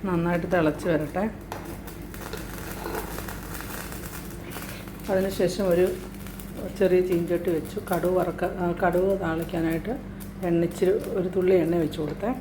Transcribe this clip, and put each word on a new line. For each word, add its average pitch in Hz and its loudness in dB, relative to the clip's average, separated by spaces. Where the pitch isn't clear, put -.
നന്നായിട്ട് 170 2
തിളച്ച് 160 2
വരട്ടെ. 156 0
അതിനുശേഷം 190 2
ഒരു 180 6
ചെറിയ 185 6
ചീഞ്ചട്ടി 170 2
വെച്ചു. 156 -4
കടുക് 175 2
വറക്ക-, 175 0
ആ, 175 2
കടുക് 170 4
താളിക്കാനായിട്ട് 165 0
എണ്ണ 170 4
ഇച്ചിരി, 180 2
ഒരു 180 0
തുള്ളി 185 6
എണ്ണ 170 2
ഒഴിച്ച് 160 0
കൊടുത്തേ. 151 -2